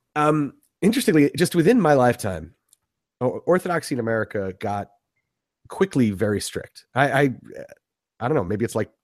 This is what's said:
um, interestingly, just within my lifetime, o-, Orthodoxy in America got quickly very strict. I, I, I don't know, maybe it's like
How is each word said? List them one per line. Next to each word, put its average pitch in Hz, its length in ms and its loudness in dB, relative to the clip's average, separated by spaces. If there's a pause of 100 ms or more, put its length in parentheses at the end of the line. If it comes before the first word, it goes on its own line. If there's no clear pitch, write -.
(160)
um, 151 380 0 (280)
interestingly, 175 540 4
just 165 200 -2
within 196 260 4
my 151 120 4
lifetime, 107 600 0 (680)
o-, 123 260 -4
Orthodoxy 175 480 0
in 120 40 -2
America 107 600 -4
got 101 320 -6 (760)
quickly 135 440 0
very 101 300 -2
strict. - 520 -14
I, 135 280 0
I, 135 140 0 (840)
I 117 80 -4
don't 151 80 -2
know, 113 80 0
maybe 104 220 -4
it's - 100 -6
like 110 160 -4 (120)